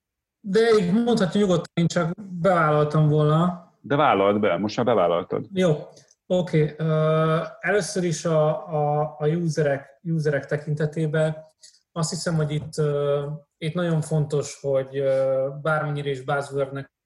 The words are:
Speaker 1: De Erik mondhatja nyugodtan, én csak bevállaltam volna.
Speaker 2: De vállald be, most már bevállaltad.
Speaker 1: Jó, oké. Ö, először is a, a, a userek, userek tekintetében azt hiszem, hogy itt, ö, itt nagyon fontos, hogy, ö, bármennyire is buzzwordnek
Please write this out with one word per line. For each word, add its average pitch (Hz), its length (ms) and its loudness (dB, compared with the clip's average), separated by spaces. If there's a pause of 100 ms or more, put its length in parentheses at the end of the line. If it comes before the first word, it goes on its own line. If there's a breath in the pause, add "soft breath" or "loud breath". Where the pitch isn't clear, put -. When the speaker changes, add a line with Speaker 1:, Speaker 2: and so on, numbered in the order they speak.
(400)
Speaker 1:
De 208 200 0
Erik 214 320 4
mondhatja 214 480 2
nyugodtan, 180 340 0
én 170 120 2
csak 170 280 0 (260)
bevállaltam 151 680 4
volna. 151 720 2
Speaker 2:
De - 160 -2
vállald 104 440 4
be, 95 160 2
most 104 200 -4
már 120 100 0
bevállaltad. 92 680 0
Speaker 1:
Jó, 185 360 0 (380 loud breath)
oké. 165 500 0
Ö, 156 600 2 (220)
először 185 440 -2
is 170 200 -4
a, 156 440 0
a, 147 500 -2
a 151 100 0
userek, 156 760 -2
userek 151 440 -2
tekintetében 156 920 -2 (560 soft breath)
azt 160 180 -4
hiszem, 175 240 -4
hogy 151 160 0
itt, 151 280 -8
ö, 143 480 0 (320)
itt 156 160 -6
nagyon 170 260 0
fontos, 147 600 -2
hogy, 135 380 -2
ö, 135 500 0 (140)
bármennyire 147 480 -2
is 131 140 -6
buzzwordnek 139 680 -4 (140)